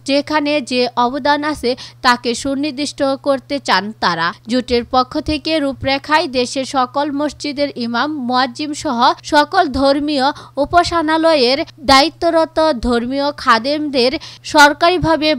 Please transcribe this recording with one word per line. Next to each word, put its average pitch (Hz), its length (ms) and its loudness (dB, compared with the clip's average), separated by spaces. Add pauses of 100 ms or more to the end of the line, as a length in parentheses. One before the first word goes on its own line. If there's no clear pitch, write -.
যেখানে 294 560 0
যে 247 200 -2 (160)
অবদান 277 480 0
আছে, 285 260 -4 (320)
তাকে 240 320 2
সুনির্দিষ্ট 277 680 -4 (220)
করতে 277 360 -2
চান 190 260 0 (160)
তারা। 170 260 0 (220)
জোটের 240 420 0
পক্ষ 254 300 0
থেকে 311 380 -4
রূপরেখায় 277 680 -2
দেশের 254 380 -4
সকল 277 460 -2
মসজিদের 285 640 -4
ইমাম, 240 320 -4 (180)
মুয়াজ্জিম 254 480 -2
সহ 277 240 -4 (260)
সকল 302 480 2
ধর্মীয় 277 540 0 (300)
উপাসনালয়ের 320 1040 2 (280)
দায়িত্বরত 320 720 2 (220)
ধর্মীয় 247 480 -2 (140)
খাদেমদের 262 720 0 (320)
সরকারিভাবে 311 840 4 (100)